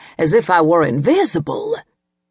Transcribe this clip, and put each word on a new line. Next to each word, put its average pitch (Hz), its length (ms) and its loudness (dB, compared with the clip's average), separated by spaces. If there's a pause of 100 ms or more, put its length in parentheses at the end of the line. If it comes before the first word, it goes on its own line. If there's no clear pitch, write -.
(180)
as 160 160 0
if 226 160 0
I 175 120 4
were 160 220 4
invisible. 311 920 -2 (560)